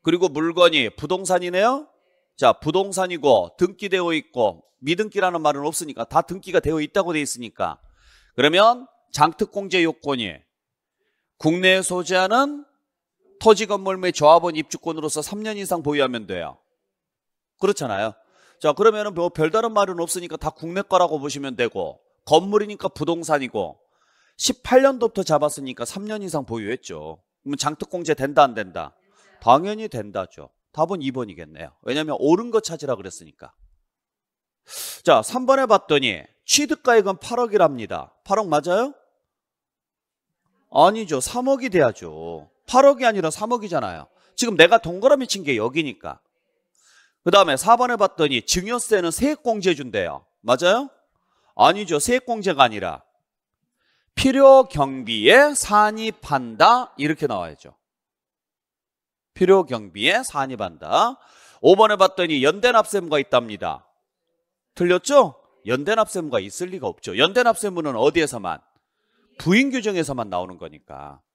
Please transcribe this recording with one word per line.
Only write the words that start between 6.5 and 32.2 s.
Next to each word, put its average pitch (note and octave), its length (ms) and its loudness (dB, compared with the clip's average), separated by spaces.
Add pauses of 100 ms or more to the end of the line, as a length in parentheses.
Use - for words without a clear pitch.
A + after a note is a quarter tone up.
되어 D#3 180 -4
있다고 E3+ 340 -4
돼 D#3 80 -2
있으니까, G#2+ 600 -8 (540)
그러면 G#3 520 2 (240)
장특공제 F3+ 720 0
요건이 C3 500 -4 (1040)
국내에 F#3 440 2
소재하는 F#3 840 -2 (760)
토지 A3 260 6
건물 F#3+ 320 -4
및 F3+ 160 -2
조합원 E3 420 6
입주권으로서 D#3 680 -6
삼 G#3 220 -10
년 G#3+ 140 -8
이상 F3 260 -4
보유하면 C3 440 -2
돼요. E2+ 300 -8 (1000)
그렇잖아요. A2+ 540 -2 (480)
자, D#3 100 2
그러면은 G#3 420 0
뭐 E3+ 140 -2
별다른 G#3+ 460 -2
말은 F#3+ 260 0
없으니까 E3+ 380 -8
다 D#3 120 -6
국내 E3+ 320 -8
거라고 F3 380 0
보시면 C#3 380 -10
되고, G2 420 -4 (240)
건물이니까 G3+ 640 0
부동산이고, D3 960 -4 (520)
십팔 - 460 2
년도부터 A#3+ 400 0
잡았으니까 C#3+ 640 -2
삼 G3 200 -12
년 G#3+ 180 -10
이상 D#3 200 -6
보유했죠. G2 760 -10 (220)
그러면 C#3 140 -8
장특공제 D3+ 580 -6
된다, C#3+ 280 0
안 B2 120 0
된다? F2+ 400 -10 (460)
당연히 G3+ 460 2
된다죠. G2 640 -12 (220)
답은 E3 320 -4
이 C3 80 -4
번이겠네요. E2 600 -14 (120)
왜냐면 D3 360 -4
옳은 F3+ 300 -2